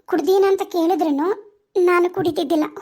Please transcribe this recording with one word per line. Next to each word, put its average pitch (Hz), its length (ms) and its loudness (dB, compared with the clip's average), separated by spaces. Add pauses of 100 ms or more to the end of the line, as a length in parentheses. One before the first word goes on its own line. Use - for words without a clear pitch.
ಕುಡ್ದೀನ 370 420 2
ಅಂತ 392 140 0
ಕೇಳಿದ್ರುನು 339 920 -2 (220)
ನಾನು 359 340 2
ಕುಡಿತಿದ್ದಿಲ್ಲ, 330 540 -2 (180)